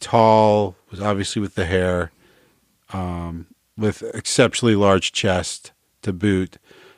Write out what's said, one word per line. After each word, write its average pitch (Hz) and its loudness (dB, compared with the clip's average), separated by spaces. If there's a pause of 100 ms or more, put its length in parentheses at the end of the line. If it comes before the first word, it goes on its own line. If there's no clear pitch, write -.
tall, 110 4 (140)
was 95 -14
obviously 101 -2
with 95 -8
the 98 -2
hair, 90 0 (800)
um, 87 -8 (300)
with 107 -4 (120)
exceptionally - 0
large 98 2
chest - -4 (300)
to 104 -6
boot. 92 -2 (400)